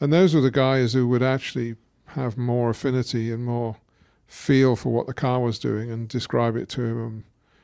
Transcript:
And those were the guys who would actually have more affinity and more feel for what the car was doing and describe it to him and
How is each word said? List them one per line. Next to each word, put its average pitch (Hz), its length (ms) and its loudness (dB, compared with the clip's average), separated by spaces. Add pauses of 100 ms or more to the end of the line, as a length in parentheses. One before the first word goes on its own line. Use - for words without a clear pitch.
And 143 120 2
those 170 220 6
were 151 60 4
the 131 100 4
guys 131 420 2
who 127 140 2
would 123 160 2
actually 127 540 -2 (300)
have 123 300 -6
more 120 340 0
affinity 123 600 -2
and 117 140 -6
more 120 320 -4 (500)
feel 131 480 4
for 117 180 -2
what 120 140 0
the 131 80 -8
car 127 240 0
was 117 220 -2
doing 113 320 -4
and 113 160 -8
describe 117 480 -2
it - 140 -6
to 127 120 -6
him 117 180 -4
and 110 240 -10 (400)